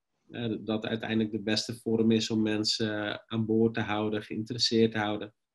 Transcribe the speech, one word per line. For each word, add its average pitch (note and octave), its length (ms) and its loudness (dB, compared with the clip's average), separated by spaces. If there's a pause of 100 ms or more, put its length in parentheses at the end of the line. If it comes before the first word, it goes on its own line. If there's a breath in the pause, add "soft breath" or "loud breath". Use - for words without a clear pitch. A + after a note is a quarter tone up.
(300)
eh, A#2 300 -4
dat A2 260 -2
uiteindelijk A2 440 -2
de G#2+ 120 -6
beste A2 320 0
vorm A2+ 360 2
is A2 200 4
om A2 120 2
mensen, G#2+ 640 0
eh, - 200 -6
aan A2 200 -2
boord A2+ 280 4
te A#2 60 -2
houden, G#2+ 420 -2
geïnteresseerd A2+ 720 0
te A2 60 -4
houden. G#2+ 360 -4 (200)